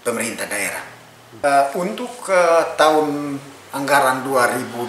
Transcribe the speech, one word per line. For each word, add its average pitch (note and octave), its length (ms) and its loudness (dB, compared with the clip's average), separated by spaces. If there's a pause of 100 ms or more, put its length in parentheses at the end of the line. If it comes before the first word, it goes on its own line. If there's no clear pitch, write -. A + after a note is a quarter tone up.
pemerintah A2 400 -6
daerah. G2+ 400 -6 (560)
Eh, C#3 240 4 (160)
untuk, A3 480 -8
eh, E3 480 4
tahun D3 640 2 (320)
anggaran C#3 480 2
dua B2 360 2
ribu A#2+ 320 -6